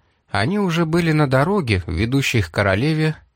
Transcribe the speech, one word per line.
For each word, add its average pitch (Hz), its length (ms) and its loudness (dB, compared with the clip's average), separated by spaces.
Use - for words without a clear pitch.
Они 135 300 -2
уже 175 260 0
были 165 260 0
на 156 160 2
дороге, 131 600 0
ведущей 113 560 0
к - 80 -8
королеве, 151 640 0